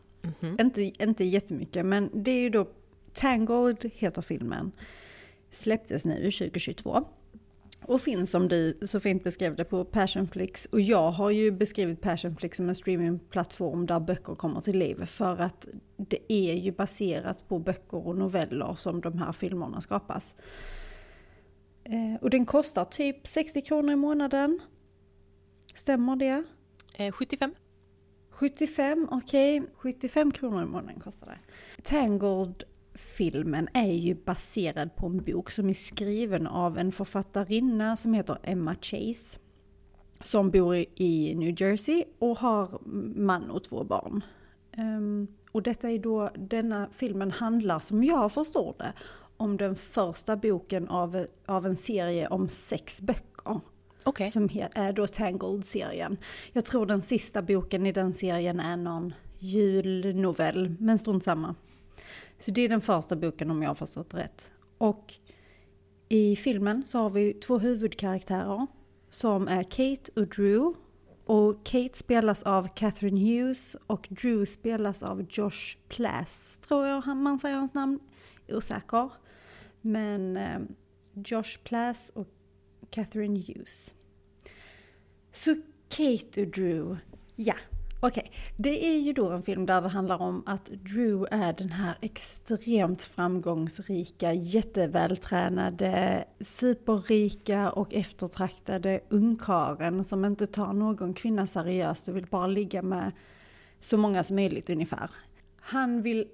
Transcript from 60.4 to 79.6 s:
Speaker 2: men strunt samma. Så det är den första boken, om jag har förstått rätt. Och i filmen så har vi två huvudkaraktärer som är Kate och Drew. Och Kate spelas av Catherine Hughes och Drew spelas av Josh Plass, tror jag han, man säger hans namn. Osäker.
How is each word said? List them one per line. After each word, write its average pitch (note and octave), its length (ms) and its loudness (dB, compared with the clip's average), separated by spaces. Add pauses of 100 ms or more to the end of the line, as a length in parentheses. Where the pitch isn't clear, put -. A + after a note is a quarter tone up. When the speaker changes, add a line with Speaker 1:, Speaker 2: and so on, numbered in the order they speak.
Speaker 2:
men A3 200 6
strunt F#3+ 260 0
samma. E3 300 0 (840)
Så - 120 -6
det A#3+ 120 2
är A#3 60 4
den A3 120 4
första F3 360 2
boken, D#3+ 340 -2
om D#3 120 0
jag D3 80 0
har C#3+ 40 -2
förstått - 400 -10
rätt. - 360 -8 (280)
Och - 360 0 (960)
i G#3 280 6
filmen G#3+ 500 0
så B3+ 120 -2
har A3 120 2
vi G#3 240 2
två A#3+ 240 0
huvudkaraktärer G3+ 1080 0 (440)
som G3+ 380 2
är F3+ 140 2
Kate C4 580 -2
och G3+ 80 4
Drew. G#3+ 460 4 (500)
Och G#3 420 4
Kate B3+ 320 0
spelas A3 440 2
av F#3+ 320 2
Catherine G3+ 460 0
Hughes A#3+ 560 2 (100)
och - 240 -4
Drew G#3+ 360 2
spelas G#3+ 560 -2
av F#3+ 280 -4
Josh - 460 -4 (120)
Plass, - 720 -6
tror C#4 280 2
jag C#4 140 0
han, C4+ 220 -2
man C#4 160 2
säger C#4 180 -2
hans C4+ 180 -2
namn. C4+ 240 0 (500)
Osäker. A3+ 640 -2 (720)